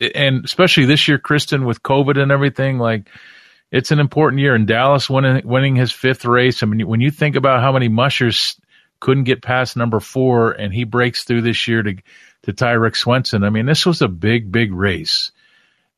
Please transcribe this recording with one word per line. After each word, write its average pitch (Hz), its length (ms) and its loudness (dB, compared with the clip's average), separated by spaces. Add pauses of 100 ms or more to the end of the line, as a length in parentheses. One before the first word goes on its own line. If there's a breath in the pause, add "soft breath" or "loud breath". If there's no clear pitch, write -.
(140)
and 139 320 0
especially 160 400 2
this 139 220 2
year, 147 100 2
Kristen, 143 480 -2
with 117 180 -4
covid 139 380 2
and 139 100 2
everything, 135 460 0
like, 113 320 -2 (640 soft breath)
it's 127 200 -2
an 151 80 4
important 143 420 2
year. 139 120 4
And 110 140 2
Dallas 127 420 2
winning, 131 380 0
winning 131 280 0
his 123 160 2
fifth - 340 -2
race. 123 360 2
I 123 40 0
mean, 107 220 -2
when 113 140 0
you 139 80 2
think 147 260 -2
about 131 260 2
how 135 100 2
many 127 160 0
mushers 120 720 0 (400)
couldn't 135 240 2
get 123 180 -2
past 127 340 -4
number 117 240 0
four 123 520 2
and 101 220 -8
he 120 100 -4
breaks 120 400 -2
through 120 180 0
this 113 260 -2
year 113 140 0
to, 101 140 -4 (480 soft breath)
to 104 100 -6
tie 120 200 0
Rick 113 220 0
Swenson, 120 480 0
I 104 60 0
mean, 110 160 -2
this 147 200 0
was 175 160 2
a 135 60 2
big, 101 440 -2
big 113 220 0
race. 90 580 -4 (640)